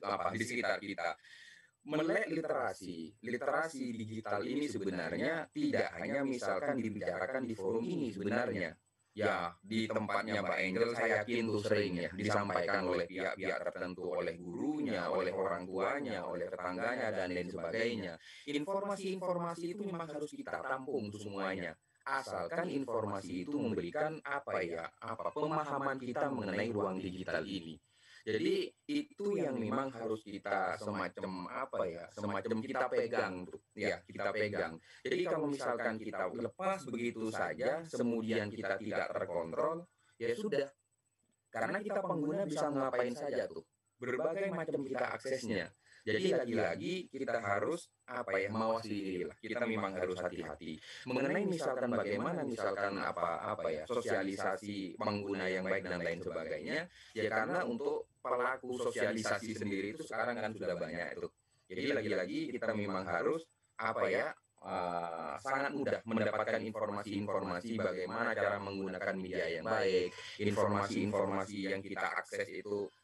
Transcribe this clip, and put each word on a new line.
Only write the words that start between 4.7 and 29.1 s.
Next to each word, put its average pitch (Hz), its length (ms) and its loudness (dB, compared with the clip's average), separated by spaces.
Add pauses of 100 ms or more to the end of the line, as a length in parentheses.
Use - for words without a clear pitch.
sebenarnya 95 800 0
tidak 120 480 2
hanya 139 240 0
misalkan 127 560 2
dibicarakan 101 640 0
di 113 160 -2
forum 98 240 2
ini 139 240 0
sebenarnya. 107 640 0 (420)
Ya, 95 480 2
di 110 240 2
tempatnya 104 560 0
Mbak 87 160 0
Angel 104 400 2
saya 113 240 4
yakin 117 240 0
tuh 104 160 2
sering 104 400 4
ya 85 160 -2
disampaikan 98 720 2
oleh 87 160 2
pihak-pihak 92 560 -2
tertentu, 87 480 -4
oleh 87 320 0
gurunya, 113 640 0
oleh 92 240 2
orang 92 400 0
tuanya, 98 560 0
oleh 87 240 -4
tetangganya, 95 640 -2
dan 92 160 0
lain 90 160 0
sebagainya. 92 720 -2 (320)
Informasi-informasi 180 1300 -2
itu 208 80 -4
memang 170 240 -4
harus 147 240 -4
kita - 320 -6
tampung 131 480 -2
tuh 104 80 -8
semuanya. 95 560 -2 (320)
Asalkan 139 640 -2
informasi 104 720 0
itu 147 80 -4
memberikan, 147 720 0
apa 113 400 0
ya, 82 320 -4
apa, 110 320 -4
pemahaman 143 720 0
kita 135 320 0
mengenai 104 400 0
ruang 98 240 2
digital 90 480 -2
ini. 82 320 -6 (460)
Jadi 165 480 2 (160)
itu 196 480 0